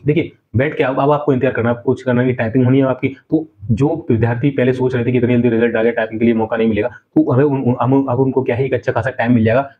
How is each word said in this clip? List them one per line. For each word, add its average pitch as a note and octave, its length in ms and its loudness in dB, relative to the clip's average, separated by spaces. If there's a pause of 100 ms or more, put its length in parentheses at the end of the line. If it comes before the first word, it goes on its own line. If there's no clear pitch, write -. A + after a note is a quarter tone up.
देखिए D3+ 260 0 (240)
bad D3 220 -2
क्या, C#3+ 100 0
अब, C3+ 120 -2
अब C#3 120 2
आपको C#3+ 220 0
इंतजार B2+ 180 0
करना, A#2 180 -2
आपको A#2+ 220 -2
कुछ - 120 -4
करना B2 200 0
नहीं, B2+ 120 0
typing B2 300 0
होनी C3 120 4
है C3+ 80 2
आपकी। C3 220 -2
तो D#3 400 -4 (240)
जो D3 380 -2
विद्यार्थी A#2+ 400 0
पहले B2+ 240 0
सोच B2+ 220 -2
रहे A#2+ 100 -2
थे C3 60 -2
कि B2+ 60 2
इतनी A#2+ 160 2
जल्दी A#2+ 160 2
result A2+ 260 0
आ A2 80 0
गया, A#2 80 2
typing A2 280 -4
के A#2 60 0
लिए A#2 100 4
मौका A2+ 220 -2
नहीं A2+ 120 2
मिलेगा, G#2 180 -2
तो - 440 -2
हमें C3+ 140 2
उन, C3+ 160 0
उन, B2 200 0
हम, C3+ 280 2
अब B2 100 -2
उनको C3 240 0
क्या B2+ 120 -2
है, C3 100 -2
एक B2+ 80 -4
अच्छा B2 180 -4
खासा A#2 180 -2
टाइम A#2+ 240 0
मिल A2 120 2
जाएगा B2 240 0 (100)